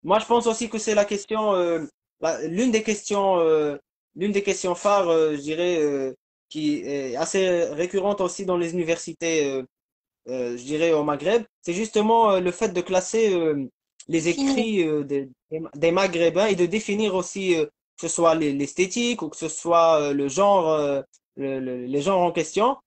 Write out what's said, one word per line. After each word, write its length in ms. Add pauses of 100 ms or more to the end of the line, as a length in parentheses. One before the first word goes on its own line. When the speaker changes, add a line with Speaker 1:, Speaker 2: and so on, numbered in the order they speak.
Speaker 1:
Moi, 160
je 80
pense 220
aussi 200
que 100
c'est 180
la 80
question, 500
euh, 320 (340)
la, 280
l'une 240
des 100
questions, 560
euh, 380 (400)
l'une 160
des 100
questions 320
phares, 340
euh, 280
je 60
dirais, 380
euh, 320 (360)
qui 320
est 340
assez 520
récurrente 540
aussi 240
dans 120
les 160
universités, 760
euh, 160 (680)
euh, 280
je 80
dirais, 280
au 120
Maghreb. 400 (180)
C'est 120
justement, 580
euh, 80
le 100
fait 200
de 100
classer, 520
euh, 360 (400)
les 140
Speaker 2:
Définir. 280
Speaker 1:
écrits, 320
euh, 220
des, 240 (220)
des, 100 (140)
des 180
Maghrébins 540
et 100
de 100
définir 480
aussi, 420
euh, 100 (320)
que 100
ce 60
soit 200
l'es-, 180
l'esthétique 680
ou 80
que 80
ce 100
soit, 520
euh, 120
le 160
genre, 400
euh, 320 (360)
le, 220
le, 280
les 160
genres 180
en 100
question. 460 (100)